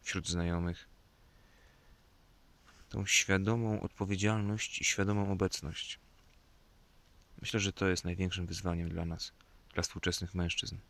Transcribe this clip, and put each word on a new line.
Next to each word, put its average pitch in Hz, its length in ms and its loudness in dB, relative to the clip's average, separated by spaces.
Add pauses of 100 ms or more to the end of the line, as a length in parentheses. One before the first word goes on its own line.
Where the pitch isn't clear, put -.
wśród 85 260 -4
znajomych. 85 600 -2 (2000)
Tą 104 160 -2
świadomą 107 760 4
odpowiedzialność 104 1000 0
i - 20 -2
świadomą 101 480 2
obecność. 92 680 -2 (1400)
Myślę, - 180 0
że 98 140 2
to 98 140 2
jest 90 180 2
największym 90 400 0
wyzwaniem 85 440 -2
dla 85 160 -2
nas, - 260 -6 (420)
dla 95 100 0
współczesnych 90 520 -2
mężczyzn. - 420 -2 (120)